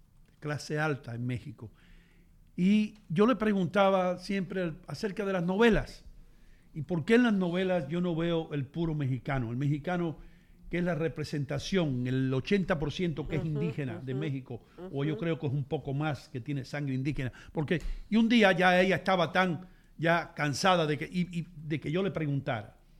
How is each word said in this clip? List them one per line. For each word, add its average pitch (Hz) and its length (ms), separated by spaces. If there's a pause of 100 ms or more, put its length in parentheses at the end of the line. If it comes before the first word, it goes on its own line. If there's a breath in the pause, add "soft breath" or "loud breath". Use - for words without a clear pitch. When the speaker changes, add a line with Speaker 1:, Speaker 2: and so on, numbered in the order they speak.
(400)
Speaker 1:
clase 147 400
alta 147 360
en 120 100
México. 117 460 (840 soft breath)
Y 214 440 (100)
yo 175 160
le 247 100
preguntaba 196 840
siempre 185 540 (140)
acerca 196 380
de 196 80
las 175 100
novelas. 190 600 (720 soft breath)
¿Y 156 80
por 165 220
qué 226 100
en 247 80
las 226 100
novelas 180 540
yo 170 120
no 180 160
veo 160 380
el 143 140
puro 165 260
mexicano? 131 560
El 120 80
mexicano 156 600 (500 soft breath)
que 170 100
es 175 40
la 170 120
representación, 147 1120
el 131 260
ochenta 180 440
por 147 140
ciento 160 360
que 160 100
es 139 40
Speaker 2:
Ujú, 160 100
Speaker 1:
indígena 143 480
de 127 140
Speaker 2:
ujú, 131 60
Speaker 1:
México, 135 420 (300 soft breath)
o 139 140
yo 156 80
Speaker 2:
ujú. - 80
Speaker 1:
creo 165 180
que 151 80
es 120 60
un 143 100
poco 139 300
más 147 340
que 123 140
tiene 139 240
sangre 147 280
indígena. 131 380 (220 loud breath)
Porque, 156 280 (280 loud breath)
y 208 80
un 226 100
día 214 240
ya 180 300
ella 185 160
estaba 175 340
tan 185 340 (320 loud breath)
ya 165 380
cansada 160 500
de 147 120
que, 156 80
y, 175 340
y 151 160
de 156 240
que 151 100
yo 175 140
le 196 80
preguntara. 139 640 (220 soft breath)